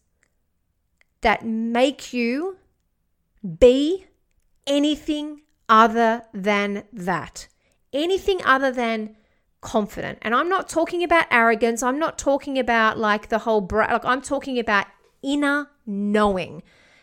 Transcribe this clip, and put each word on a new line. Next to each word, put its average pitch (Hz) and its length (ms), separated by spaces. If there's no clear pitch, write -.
that 214 240
make 233 640
you 262 460
be 285 480
anything 294 720
other 226 540
than 202 580
that. 180 560
Anything 370 500
other 269 280
than 226 440
confident. - 600
And 226 140
I'm 320 140
not 370 180
talking 339 360
about 330 280
arrogance. 233 500
I'm 262 160
not 311 200
talking 277 420
about, 226 400
like, 214 300
the 220 100
whole 214 220
bra-, 202 300
like, 226 140
I'm 254 160
talking 269 380
about 220 280
inner 285 460
knowing. 202 760